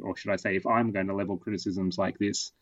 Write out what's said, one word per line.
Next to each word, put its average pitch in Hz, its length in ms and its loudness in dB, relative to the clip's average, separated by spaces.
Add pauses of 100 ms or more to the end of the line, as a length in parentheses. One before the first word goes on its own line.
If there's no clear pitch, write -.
or 92 140 -4
should - 160 -6
I 95 40 2
say, 95 180 0
if 95 120 0
I'm 113 260 4
going 95 140 0
to 98 80 -2
level 98 240 -2
criticisms 92 580 -2
like 95 220 0
this - 440 0